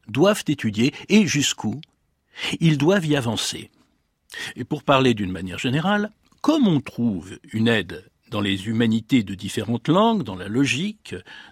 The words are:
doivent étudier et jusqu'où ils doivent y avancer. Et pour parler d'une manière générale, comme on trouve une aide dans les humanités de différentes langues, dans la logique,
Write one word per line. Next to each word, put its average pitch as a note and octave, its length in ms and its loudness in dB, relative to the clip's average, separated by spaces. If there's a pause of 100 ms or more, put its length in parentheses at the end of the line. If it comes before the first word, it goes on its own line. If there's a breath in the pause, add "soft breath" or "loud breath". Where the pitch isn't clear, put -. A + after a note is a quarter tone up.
doivent F3 380 2
étudier A#2+ 480 0 (140 loud breath)
et G#3 180 6
jusqu'où B2+ 540 -2 (800 loud breath)
ils D#3+ 180 4
doivent E3 280 2
y D3 100 2
avancer. A#2 540 -4 (840 loud breath)
Et - 80 -8
pour C#3+ 220 -6
parler C3 300 4
d'une G2+ 180 -4
manière F#2 260 -8
générale, F#3+ 540 -2 (280)
comme D4 280 4
on D#3 120 4
trouve G#2 580 -4 (140)
une A2 140 0
aide F#2 380 -2 (260)
dans G#2+ 100 -4
les G2 280 -2
humanités A2+ 560 2
de G2 100 -10
différentes G#2+ 540 -4
langues, G#3 340 2
dans G2 140 -10
la F#2 100 -12
logique, C3+ 720 -2 (360 loud breath)